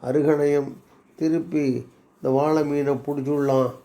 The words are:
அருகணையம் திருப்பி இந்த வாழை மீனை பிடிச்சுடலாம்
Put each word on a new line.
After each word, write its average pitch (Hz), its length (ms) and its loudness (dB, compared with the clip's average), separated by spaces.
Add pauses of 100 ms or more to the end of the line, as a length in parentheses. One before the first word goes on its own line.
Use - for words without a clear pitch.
அருகணையம் 143 680 0 (440)
திருப்பி 160 500 -2 (480)
இந்த 139 160 -4
வாழை 151 360 2
மீனை 143 280 0
பிடிச்சுடலாம் 139 760 0 (140)